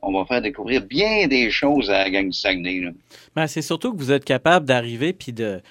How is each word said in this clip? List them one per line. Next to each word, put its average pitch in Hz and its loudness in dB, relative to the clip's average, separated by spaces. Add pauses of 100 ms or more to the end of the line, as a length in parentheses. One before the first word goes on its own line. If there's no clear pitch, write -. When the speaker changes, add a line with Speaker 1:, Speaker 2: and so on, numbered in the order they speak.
Speaker 1:
on 98 -2
va 95 0
faire 123 0
découvrir 107 -2
bien 196 0
des 127 2
choses 139 2
à 95 4
la 98 -2
gang 98 0
du 90 -6
Saguenay, 92 -2
là. 87 -8 (440)
Speaker 2:
Ben, 156 0
c'est 160 -6
surtout 196 -4
que 202 -8
vous 135 0
êtes 139 2
capable 160 4
d'arriver 123 0
puis - -12
de, 107 -4 (100)